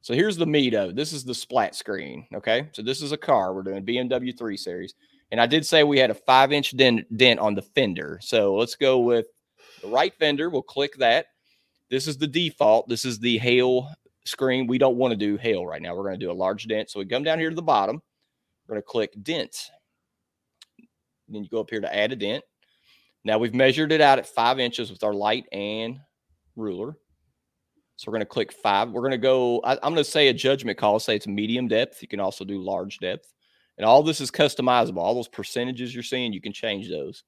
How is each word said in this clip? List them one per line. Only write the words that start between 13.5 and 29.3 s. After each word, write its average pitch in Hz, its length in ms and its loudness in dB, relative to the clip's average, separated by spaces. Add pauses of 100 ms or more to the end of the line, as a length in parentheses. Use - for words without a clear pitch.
screen. 131 420 -2
We 127 100 0
don't 120 200 4
wanna 123 180 2
do 104 220 -2
hail 101 280 -2
right 80 160 -10
now. 87 140 -8
We're 98 80 -8
gonna 95 140 -6
do 92 140 -6
a - 20 -6
large 98 340 -4
dent. 110 240 -4
So 104 80 -10
we 98 80 -8
come 123 160 -2
down 160 160 0
here 160 100 -2
to 165 60 -8
the 170 80 -8
bottom. 123 360 0 (680)
We're 110 80 -10
gonna 104 80 -6
click 107 400 -4
dent. - 480 -8 (1600)
Then 104 160 -12
you 90 60 -16
go 113 120 -4
up - 100 -8
here 110 100 -4
to 95 140 -6
add 107 160 2
a 131 40 -6
dent. 107 280 -4 (800)
Now 107 160 2
we've 117 160 -2
measured 131 360 4
it 156 100 4
out 139 180 8
at - 80 -10
five 120 320 0
inches 120 320 -4
with 90 120 -8
our 107 100 0
light 104 380 0
and 110 480 -8 (560)
ruler. 110 400 -8 (1000)
So - 160 -12
we're 113 60 -4
gonna 104 80 -4
click - 260 -4
five. 107 400 0
We're 117 100 -6
gonna 131 160 0
go, 123 440 2